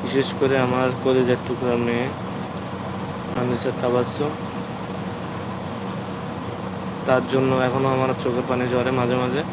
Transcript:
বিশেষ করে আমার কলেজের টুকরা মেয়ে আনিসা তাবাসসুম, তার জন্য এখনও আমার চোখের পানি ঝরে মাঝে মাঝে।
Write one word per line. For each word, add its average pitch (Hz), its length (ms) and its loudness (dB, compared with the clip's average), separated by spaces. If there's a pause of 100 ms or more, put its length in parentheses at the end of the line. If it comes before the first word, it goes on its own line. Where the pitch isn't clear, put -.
বিশেষ 131 240 2 (120)
করে 135 160 4 (100)
আমার 127 220 4 (160)
কলেজের 127 420 6
টুকরা 123 300 2 (100)
মেয়ে 120 200 2 (1300)
আনিসা 123 320 0 (100)
তাবাসসুম, 123 500 2 (2750)
তার 127 240 4
জন্য 131 200 4 (160)
এখনও 131 280 2
আমার 131 140 2 (140)
চোখের 123 260 0
পানি 123 240 2
ঝরে 127 260 2
মাঝে 123 220 2
মাঝে। 127 200 0 (120)